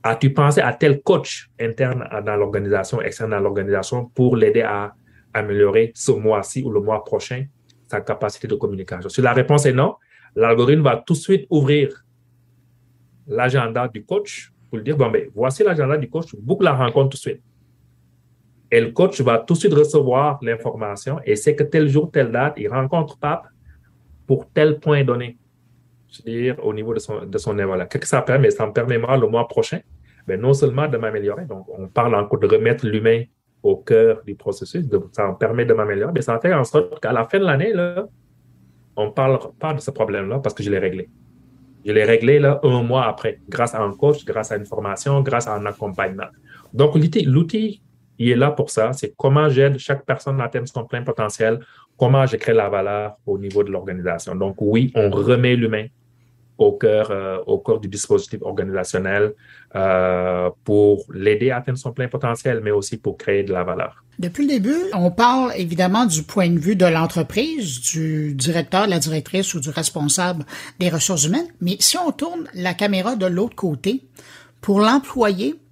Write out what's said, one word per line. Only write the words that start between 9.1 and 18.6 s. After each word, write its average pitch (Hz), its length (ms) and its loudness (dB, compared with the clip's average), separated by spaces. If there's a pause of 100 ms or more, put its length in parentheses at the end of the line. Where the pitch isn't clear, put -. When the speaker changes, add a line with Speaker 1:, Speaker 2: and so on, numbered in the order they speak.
Speaker 1:
la 123 120 4
réponse 139 320 4
est 131 80 4
non, 143 220 2 (400)
l'algorithme 120 480 4
va 123 140 4
tout - 160 -2
de 165 40 2
suite - 320 0
ouvrir 147 560 2 (1200)
l'agenda 123 600 0
du 113 180 -14
coach - 460 -6 (180)
pour 117 80 -8
lui 107 60 -8
dire, 147 120 -2
bon, 131 140 4
ben, - 240 0
voici 127 300 0
l'agenda 151 340 2
du 135 100 -4
coach, 160 280 -8
boucle 151 300 -2
la 151 80 4
rencontre 131 360 2
tout - 80 -8
de - 40 -16
suite. - 200 -8 (1300)